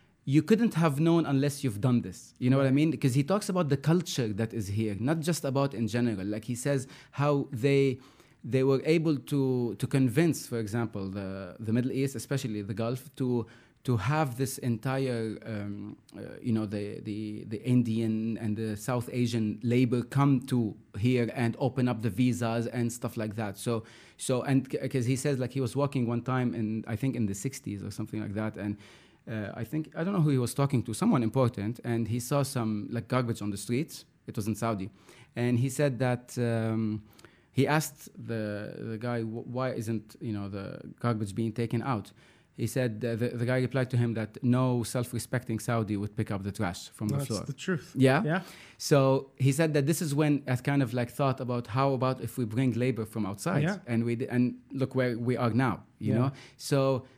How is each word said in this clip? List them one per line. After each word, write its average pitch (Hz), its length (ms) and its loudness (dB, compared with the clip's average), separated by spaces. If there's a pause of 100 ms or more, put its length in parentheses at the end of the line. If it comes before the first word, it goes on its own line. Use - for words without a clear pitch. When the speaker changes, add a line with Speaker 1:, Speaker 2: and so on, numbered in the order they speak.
(260)
Speaker 1:
you 151 180 4
couldn't 220 320 4
have 160 240 4
known 165 260 4
unless 139 380 0
you've 104 180 -2
done 123 200 4
this. - 360 -10
You 123 140 2
know 135 60 6
what 135 100 4
I 131 40 2
mean? 151 200 4
Because 123 240 0
he 143 80 4
talks 196 260 0
about 180 200 0
the 139 80 4
culture 156 560 2
that 113 200 -2
is 101 140 -4
here, 104 320 0
not 151 220 0
just 160 220 -2
about 139 300 0
in 107 140 0
general. 107 400 0
Like, 107 180 -4
he 123 80 -4
says 135 340 -2 (240)
how 143 400 2
they, 139 460 4 (460)
they 131 200 2
were 135 220 4
able 160 320 4
to, 127 640 0
to 127 80 0
convince, 139 580 4
for 120 140 -4
example, 107 500 -2
the, 95 500 -8
the 110 140 -2
Middle 123 180 2
East, 135 240 -2
especially 113 460 -4
the 101 140 -6
Gulf, 117 400 -2
to, 123 320 0 (380)
to 123 120 4
have 131 400 0
this 135 220 -2
entire, 120 760 0 (120)
um, 104 500 -8 (180)
uh, 98 60 -12 (220)
you 120 80 0
know, 110 160 2
the, 104 320 -6
the, 107 480 -6
the 107 180 -6
Indian 113 720 2
and 107 180 -4
the 107 220 -4
South 123 340 -4
Asian 113 520 0
labor 120 400 4
come 139 380 4
to 117 340 0 (240)
here 120 340 2
and 117 240 0
open 127 300 0
up 110 160 0
the 117 80 0
visas 117 560 0
and 120 260 -2
stuff - 240 -6
like 107 180 -4
that. 104 220 -6
So, 120 260 -2 (340)
so, - 260 -2
and 131 280 4
c-, 147 60 0 (120)
'cause 123 180 0
he 131 80 2
says, 135 240 0
like, 123 140 -4
he 135 80 0
was 123 140 -2
walking 139 320 0
one 120 140 0
time 127 320 0
in, 110 340 -2
I 113 100 -4
think, 131 180 -2
in 117 100 0
the 98 80 0
sixties 104 480 -8
or 98 80 -8
something 107 320 -6
like 104 140 -6
that, 107 220 -4
and, 104 200 -4 (520)
uh, 107 240 -6
I 117 100 -8
think, 156 320 -6
I 165 80 -4
don't 196 100 -2
know 180 80 2
who 151 100 4
he 131 80 4
was 120 160 -2
talking 135 280 2
to, 110 100 -6
someone 156 280 2
important, 113 640 0
and 117 240 -2
he 117 120 -2
saw 143 220 0
some, 110 480 -2
like, 117 180 -6
garbage 120 360 -2
on 104 80 -2
the 98 60 -6
streets. - 480 -4 (200)
It - 100 -14
was 104 120 -4
in 107 80 0
Saudi. 107 340 -2 (460)
And 120 240 2
he 131 100 0
said 131 300 0
that, 123 400 -2
um, 110 640 0 (480)
he 131 160 4
asked - 500 -2
the, 107 600 -6
the 110 180 -8
guy, 120 240 -2
"Wh-, 113 260 -6
why 127 260 -2
isn't, 110 460 -4
you 110 140 -4
know, 101 160 -4
the 98 320 -8 (180)
garbage 107 360 -2
being 113 160 0
taken 117 320 -2
out?" 117 280 -2 (460)
He 120 100 -2
said, 120 380 -2
uh, 117 100 0
the, 120 140 0
the 120 160 -2
guy 127 160 2
replied 127 300 0
to 131 40 0
him 120 200 2
that 110 280 -6
no 123 400 4
self-respecting 120 760 -4
Saudi 110 360 0
would 104 220 -2
pick 107 120 -2
up 98 140 -4
the 98 80 -4
trash 92 380 -4
from - 180 -6
the 139 80 2
Speaker 2:
That's 139 120 -2
Speaker 1:
floor. 101 200 -4
Speaker 2:
the 143 60 -6
truth. - 420 -6
Speaker 1:
Yeah? 131 260 6
Speaker 2:
Yeah. 180 200 0 (360)
Speaker 1:
So 135 600 4
he 135 160 4
said 160 220 2
that 139 100 2
this 165 160 0
is 147 120 -2
when 147 320 4
I 127 120 0
kind 143 260 2
of, 113 100 -2
like, 120 160 -2
thought 135 300 0
about 120 280 -4
how 135 260 2
about 131 260 2
if - 180 -8
we 123 60 0
bring 117 300 2
labor 117 320 0
from 107 200 -4
outside 147 380 0
Speaker 2:
Yeah. 190 140 0 (100)
Speaker 1:
and 117 160 2
we 117 140 0
d-, 123 100 -4
and 123 280 2 (180)
look 131 200 -2
where 123 240 0
we 120 200 0
are 120 140 2
now, 117 320 2 (160)
you 107 120 0
Speaker 2:
Yeah. 110 80 4
Speaker 1:
know? 135 120 2 (260)
So 135 480 0 (120)